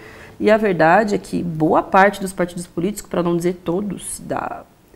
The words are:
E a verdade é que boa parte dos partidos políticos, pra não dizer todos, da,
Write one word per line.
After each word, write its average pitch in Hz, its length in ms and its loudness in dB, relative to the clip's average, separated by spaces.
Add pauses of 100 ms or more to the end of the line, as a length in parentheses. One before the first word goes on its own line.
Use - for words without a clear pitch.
(380)
E 208 120 2
a 220 80 6
verdade 202 560 4
é 190 40 -2
que 180 240 -6
boa 170 400 2
parte 202 380 4
dos 190 140 -8
partidos 175 320 -6
políticos, 196 420 -6
pra 180 140 -2
não 175 160 0
dizer 180 260 -4
todos, 185 560 -6
da, - 440 -8 (320)